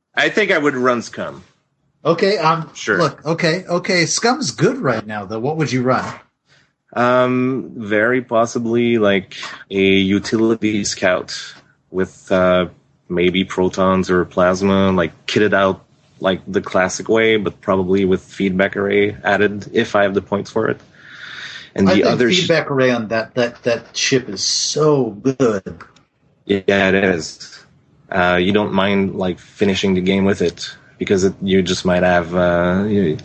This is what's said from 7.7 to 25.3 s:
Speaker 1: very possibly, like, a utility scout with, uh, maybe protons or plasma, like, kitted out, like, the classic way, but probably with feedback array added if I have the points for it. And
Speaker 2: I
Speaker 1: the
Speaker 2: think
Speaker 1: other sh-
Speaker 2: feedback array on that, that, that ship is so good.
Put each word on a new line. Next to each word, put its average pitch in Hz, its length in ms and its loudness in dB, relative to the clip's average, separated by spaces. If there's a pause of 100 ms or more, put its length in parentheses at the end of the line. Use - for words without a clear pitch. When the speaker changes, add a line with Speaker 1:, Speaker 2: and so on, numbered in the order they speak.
Speaker 1:
very 110 460 0
possibly, 120 760 0
like, 101 380 0 (340)
a 98 100 -8
utility 101 1040 2
scout - 680 -4 (380)
with, 92 400 -6
uh, 90 360 2 (420)
maybe 90 340 0
protons 92 680 0
or 90 160 2
plasma, 95 680 2
like, 87 360 -2
kitted 104 260 2
out, 95 300 2 (360)
like, 90 280 -2
the 95 140 -2
classic 92 480 -2
way, 110 280 4
but 92 240 -4
probably 95 440 0
with 92 180 0
feedback 98 540 -2
array 101 460 0
added 101 500 0
if 113 220 0
I 101 80 4
have 98 100 0
the 98 80 0
points 101 280 -6
for 113 200 -2
it. 139 100 -4 (960)
And 98 140 2
Speaker 2:
I - 40 4
Speaker 1:
the - 80 4
Speaker 2:
think - 120 2
Speaker 1:
other 113 180 2
sh- 180 80 2
Speaker 2:
feedback 160 320 0
array 131 200 2
on 113 180 -4
that, - 260 -4
that, 120 280 -4
that 117 320 -4
ship 117 340 -2
is 98 140 -8
so 143 680 0
good. 107 720 -2 (600)